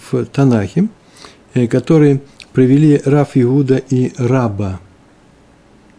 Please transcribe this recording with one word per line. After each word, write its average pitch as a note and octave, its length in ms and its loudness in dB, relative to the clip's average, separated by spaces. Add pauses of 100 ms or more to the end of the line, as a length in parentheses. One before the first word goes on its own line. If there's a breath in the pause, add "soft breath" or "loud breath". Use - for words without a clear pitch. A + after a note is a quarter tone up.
(120)
в B2 140 -4
Танахе, C3+ 640 0 (680 loud breath)
э, B2 120 0
которые C#3 540 0 (320 loud breath)
привели C#3+ 500 2
Рав C#3+ 300 0
Иуда C3 440 0
и B2+ 380 -4
Раба. A2 640 -4 (1200)